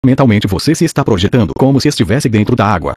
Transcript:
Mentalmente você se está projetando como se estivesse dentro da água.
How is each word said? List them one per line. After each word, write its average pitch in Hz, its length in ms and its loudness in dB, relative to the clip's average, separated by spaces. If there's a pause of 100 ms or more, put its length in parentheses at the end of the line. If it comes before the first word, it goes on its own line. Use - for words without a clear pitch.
Mentalmente 123 440 2
você 95 260 -2
se 170 100 -2
está 143 200 -2
projetando 104 520 0
como 135 240 2
se - 60 -2
estivesse 143 420 0
dentro 110 280 0
da 104 100 0
água. 82 300 -2